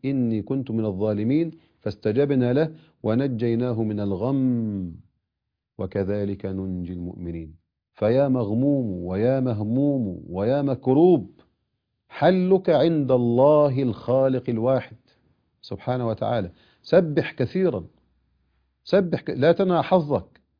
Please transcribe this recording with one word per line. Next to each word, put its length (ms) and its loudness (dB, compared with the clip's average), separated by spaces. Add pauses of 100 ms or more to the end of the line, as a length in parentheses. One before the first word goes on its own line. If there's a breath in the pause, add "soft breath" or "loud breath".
إني 380 0
كنت 280 -4
من 140 -2
الظالمين"، 680 0 (300 soft breath)
فاستجبنا 720 0
له 220 0 (280 loud breath)
ونجيناه 800 0
من 180 -2
الغم 920 -2 (840)
وكذلك 680 -4
ننجي 460 -6
المؤمنين. 600 -10 (400)
فيا 340 2
مغموم 760 0
ويا 360 0
مهموم 880 -2
ويا 340 -2
مكروب، 680 4 (760)
حلك 640 2
عند 400 2
الله 720 4
الخالق 680 0
الواحد 460 -2 (680)
سبحانه 460 -6
وتعالى. 420 -4 (320 soft breath)
سبح 500 2
كثيراً، 520 -2 (1000)
سبح 360 0
ك-، 100 -10
لا 220 2
تنع 300 2
حظك، 580 0 (200)